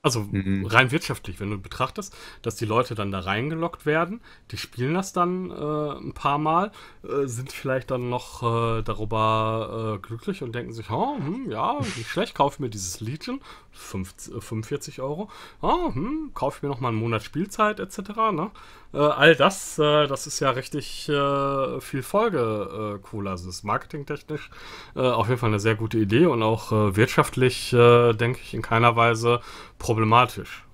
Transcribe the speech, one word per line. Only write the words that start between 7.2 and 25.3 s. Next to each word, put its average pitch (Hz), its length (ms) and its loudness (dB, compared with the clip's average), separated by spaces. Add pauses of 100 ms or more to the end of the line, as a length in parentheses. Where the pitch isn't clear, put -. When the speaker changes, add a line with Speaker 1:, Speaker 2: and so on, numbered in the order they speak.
Speaker 1:
sind 123 280 -8
vielleicht 131 360 -4
dann 123 200 -2
noch, - 340 -6
äh, 117 380 2
darüber, 110 1120 0
äh, 95 100 -10
glücklich 143 380 -6
und 117 120 -8
denken 120 180 -6
sich, 113 160 -12
"Oh, 214 260 -2
hm, 202 340 -4
ja, 156 300 0
nicht 190 300 -6
schlecht, - 260 -4
kauf 143 240 0
mir 131 100 -4
dieses 95 300 -8
Legion, 156 400 -6 (320)
fünf-, - 560 -10
äh, 107 140 -10
fünfundvierzig 135 580 -8
Euro, 151 300 -6 (320)
ah, 311 320 2
hm, 277 400 -4
kauf - 280 -4
mir 143 60 -4
noch 131 140 -6
mal 127 80 0
einen 110 80 0
Monat 113 260 -2
Spielzeit," 208 560 -2
et 190 140 -8
cetera, 214 400 -2
ne? 170 180 -4 (420)
Äh, 135 40 -4
all 147 380 6
das, - 440 0
äh, 147 260 6
das 139 220 -6
ist - 120 -8
ja 135 120 2
richtig, - 580 -6
äh, 139 720 0
viel 131 220 -6
Folge, 110 1000 0
äh, - 100 -20
cool. 101 160 -6
Also 92 200 -6
das 90 80 -10
ist - 80 -14
marketingtechnisch, 143 880 -6 (440)
äh, - 40 -4
auf 117 300 2
jeden 123 100 2